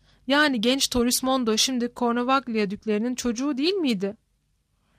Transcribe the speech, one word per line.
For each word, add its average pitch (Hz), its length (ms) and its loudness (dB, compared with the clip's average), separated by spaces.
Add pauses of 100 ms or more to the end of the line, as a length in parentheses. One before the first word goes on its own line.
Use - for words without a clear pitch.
(260)
"Yani 277 340 2
genç 254 280 2
Torismondo 247 680 0
şimdi 240 400 0
Cornovaglia 240 760 0
düklerinin 214 440 -2
çocuğu 247 440 -4
değil 330 160 0
miydi?" 220 420 -2 (840)